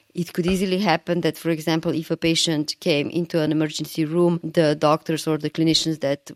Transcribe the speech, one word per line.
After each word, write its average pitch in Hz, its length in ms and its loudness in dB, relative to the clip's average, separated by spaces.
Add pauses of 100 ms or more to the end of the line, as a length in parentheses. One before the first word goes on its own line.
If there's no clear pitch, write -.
(140)
It 175 200 -6
could 170 120 -2
easily 185 340 0
happen 170 420 0
that, 156 160 0
for 165 100 -6
example, 160 460 0
if 160 160 -4
a 165 80 -2
patient 165 640 0
came 147 280 0
into 170 320 -2
an 151 100 0
emergency 156 540 -2
room, 170 400 2
the 156 300 2
doctors 156 520 0
or 156 120 0
the 151 100 -4
clinicians 160 520 0
that 139 340 -4